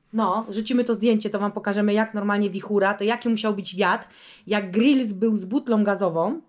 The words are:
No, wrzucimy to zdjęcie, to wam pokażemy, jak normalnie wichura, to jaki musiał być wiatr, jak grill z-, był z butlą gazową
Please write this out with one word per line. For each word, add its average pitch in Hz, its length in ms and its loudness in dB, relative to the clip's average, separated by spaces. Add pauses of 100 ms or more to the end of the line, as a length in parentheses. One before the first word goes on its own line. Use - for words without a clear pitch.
(140)
No, 214 360 0
wrzucimy 226 340 0
to 240 100 0
zdjęcie, 214 360 2
to 208 100 -2
wam 202 120 -2
pokażemy, 208 420 0
jak 220 200 0
normalnie 202 360 0
wichura, 196 440 0
to 202 100 -8
jaki 233 260 -2
musiał 214 260 0
być 185 200 -10
wiatr, 190 320 0 (400)
jak 196 240 -2
grill 254 360 4
z-, 208 60 -4
był 214 240 2
z 185 80 -6
butlą 214 380 0
gazową 196 640 0